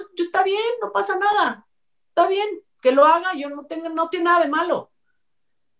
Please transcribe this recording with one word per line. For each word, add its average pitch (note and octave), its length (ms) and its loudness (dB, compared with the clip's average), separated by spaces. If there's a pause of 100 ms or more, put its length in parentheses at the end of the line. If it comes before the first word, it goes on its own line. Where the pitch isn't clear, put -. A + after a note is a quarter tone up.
(160)
yo F4 80 -4
está F#4 200 0
bien, G4 160 0 (220)
no G4 100 -6
pasa G4 260 -2
nada, G4 480 0 (440)
está F4 180 2
bien, G4 200 -2 (340)
que B3+ 100 4
lo C#4 120 6
haga, F4 320 4
yo C#4+ 140 -8
no C#4+ 160 -14
tengo, E4 240 -10
no E4 200 -4
tiene E4+ 160 -4
nada E4+ 180 4
de C#4+ 60 -2
malo. D4+ 420 -2 (880)